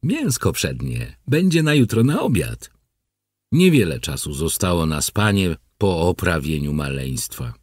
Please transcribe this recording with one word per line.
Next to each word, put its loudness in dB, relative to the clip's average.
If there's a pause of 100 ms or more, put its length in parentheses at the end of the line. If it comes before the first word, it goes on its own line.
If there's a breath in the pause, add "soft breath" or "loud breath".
mięsko 0
przednie -6 (120)
będzie 2
na 2
jutro 4
na 2
obiad. -2 (800)
Niewiele 4
czasu -8
zostało 0
na -2
spanie 0 (220)
po 2
oprawieniu 0
maleństwa. -6